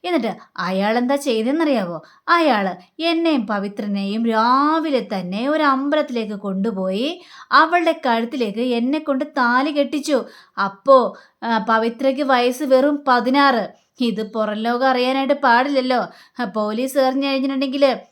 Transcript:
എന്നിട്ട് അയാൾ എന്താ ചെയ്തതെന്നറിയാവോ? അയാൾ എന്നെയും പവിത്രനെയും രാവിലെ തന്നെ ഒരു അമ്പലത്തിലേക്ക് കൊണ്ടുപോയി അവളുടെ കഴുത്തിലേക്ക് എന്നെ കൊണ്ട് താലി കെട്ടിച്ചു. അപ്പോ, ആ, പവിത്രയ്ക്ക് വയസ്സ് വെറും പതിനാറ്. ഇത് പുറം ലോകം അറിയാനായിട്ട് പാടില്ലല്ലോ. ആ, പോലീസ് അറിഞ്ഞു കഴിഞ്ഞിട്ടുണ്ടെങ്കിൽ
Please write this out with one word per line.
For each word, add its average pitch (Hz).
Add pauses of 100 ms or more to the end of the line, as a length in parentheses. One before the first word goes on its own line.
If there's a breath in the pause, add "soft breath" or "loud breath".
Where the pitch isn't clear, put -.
എന്നിട്ട് 247 (220 loud breath)
അയാൾ 190
എന്താ 247
ചെയ്തതെന്നറിയാവോ? 240 (260 loud breath)
അയാൾ 240 (240 loud breath)
എന്നെയും 330
പവിത്രനെയും 202
രാവിലെ 262
തന്നെ 190
ഒരു 311
അമ്പലത്തിലേക്ക് 269
കൊണ്ടുപോയി 196 (300 loud breath)
അവളുടെ 330
കഴുത്തിലേക്ക് 233
എന്നെ 247
കൊണ്ട് 294
താലി 262
കെട്ടിച്ചു. 285 (380 loud breath)
അപ്പോ, 226 (260 loud breath)
ആ, 226
പവിത്രയ്ക്ക് 233
വയസ്സ് 254
വെറും 285
പതിനാറ്. 254 (120)
ഇത് 220
പുറം 214
ലോകം 240
അറിയാനായിട്ട് 262
പാടില്ലല്ലോ. 254 (320 loud breath)
ആ, 247
പോലീസ് 220
അറിഞ്ഞു 262
കഴിഞ്ഞിട്ടുണ്ടെങ്കിൽ 269 (140)